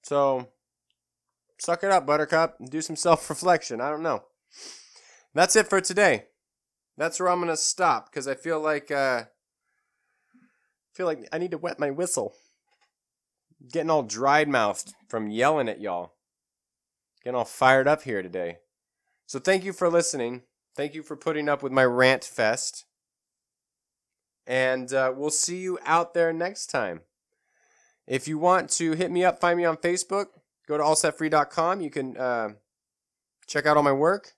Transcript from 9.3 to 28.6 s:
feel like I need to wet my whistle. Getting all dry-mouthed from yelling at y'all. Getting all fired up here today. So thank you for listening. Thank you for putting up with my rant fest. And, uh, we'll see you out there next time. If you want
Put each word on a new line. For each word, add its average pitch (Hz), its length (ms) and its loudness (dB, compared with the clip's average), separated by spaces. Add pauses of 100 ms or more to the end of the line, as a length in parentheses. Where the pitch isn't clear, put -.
feel 185 140 -4
like 156 260 -6
I 160 60 -6
need 175 140 -6
to 156 60 -8
wet 170 200 -8
my 143 120 -2
whistle. 139 440 -4 (1400)
Getting 165 200 -4
all 151 120 4
dry-mouthed 127 920 0 (140)
from 110 220 -6
yelling 127 380 2
at 98 120 -8
y'all. 90 340 -8 (1080)
Getting 123 140 -6
all 117 80 0
fired 131 420 4
up 151 160 2
here 104 200 -6
today. 87 360 -8 (680)
So 135 120 -10
thank 190 260 0
you 190 80 -8
for 180 160 0
listening. 131 540 -2 (320)
Thank 147 200 -8
you 156 80 -12
for 151 120 -12
putting 151 340 -4
up 143 140 -2
with 131 100 -6
my 131 120 4
rant 127 400 4
fest. - 600 -4 (1600)
And, 131 460 -2
uh, 131 220 0
we'll 143 160 -4
see 175 300 -4
you 185 240 -6
out 170 300 0
there 165 180 2
next 170 340 -6
time. 92 360 -4 (1040)
If 131 200 -6
you 156 120 -6
want 175 320 2